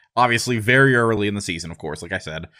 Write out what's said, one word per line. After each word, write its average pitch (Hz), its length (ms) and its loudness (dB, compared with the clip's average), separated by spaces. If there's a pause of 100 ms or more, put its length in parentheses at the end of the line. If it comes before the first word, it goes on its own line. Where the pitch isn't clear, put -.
(160)
Obviously, 120 420 0
very 127 380 4
early 113 320 2
in 101 60 -2
the 101 60 -4
season, 82 300 -8
of - 80 -14
course, 78 240 -10
like 85 100 -10
I 95 60 -4
said, 80 300 -10 (120)